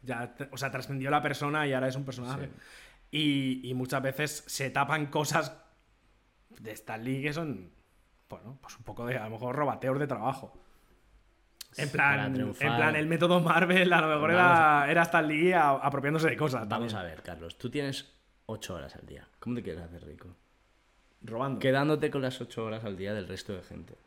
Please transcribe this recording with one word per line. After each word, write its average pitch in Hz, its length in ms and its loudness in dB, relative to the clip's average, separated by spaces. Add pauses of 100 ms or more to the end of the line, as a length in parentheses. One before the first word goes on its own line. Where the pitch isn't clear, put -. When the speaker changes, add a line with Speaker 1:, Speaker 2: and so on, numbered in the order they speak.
Speaker 1:
Ya, 120 320 -8
t-, 139 160 -12
o - 60 -14
sea, 131 140 -4
trascendió 131 400 -6
la 147 100 4
persona 147 460 -2
y 139 80 0
ahora 131 140 0
es 131 80 -4
un 139 100 -6
personaje. 127 400 -8
Speaker 2:
Sí. - 40 -12 (1120)
Speaker 1:
Y, 123 60 -10
y 127 60 -4
muchas 127 280 -2
veces 135 440 -4
se 135 240 -6
tapan 147 360 0
cosas 151 460 0 (1040)
de 110 140 -12
Stan 110 320 -12
Lee 131 160 -2
que 147 140 -4
son, 131 360 -8 (600)
bueno, 104 320 -16
pues - 160 -18
un 113 60 -20
poco 117 200 -12
de, 123 140 -4
a 107 60 -8
lo 110 60 -10
mejor, 123 240 -6
robateos 135 440 0
de 147 80 0
trabajo. 123 520 -4 (1160)
En 143 140 -4
Speaker 2:
Sí, 143 80 -6
para 143 160 6
Speaker 1:
plan, 135 140 0
en 131 60 0
Speaker 2:
triunfar. 127 440 0
Speaker 1:
plan, 156 180 4
el 151 100 0
método 170 340 4
Marvel 175 520 4
a 165 80 6
lo 156 80 2
mejor 156 240 2
Speaker 2:
Vamos - 80 4
Speaker 1:
era, 160 440 8
Speaker 2:
a 143 60 2
Speaker 1:
era 170 120 6
Stan 165 260 4
Lee 156 240 4
a-, 160 200 6
apropiándose 139 580 0
de - 80 -4
cosas 127 280 -2
Speaker 2:
Vamos 110 260 -2
Speaker 1:
también. 107 40 -4 (160)
Speaker 2:
a - 20 -12
ver, 78 80 -18
Carlos, 82 360 -14
tú - 100 -8
tienes 139 420 -6 (360)
ocho 107 280 -10
horas 71 220 -12
al - 80 -18
día. - 240 -18 (100)
¿Cómo 120 180 -8
te 117 60 -8
quieres 87 200 -8
hacer 85 240 -16
rico? 76 220 -18 (920)
Speaker 1:
Robando. 120 360 -4
Speaker 2:
Quedándote 143 520 2
con 143 120 -2
las 131 180 -4
ocho 117 240 -8
horas 110 200 -8
al 101 120 -6
día 98 180 -6
del 98 120 -6
resto 92 280 -10
de 90 80 -12
gente. 85 320 -16 (120)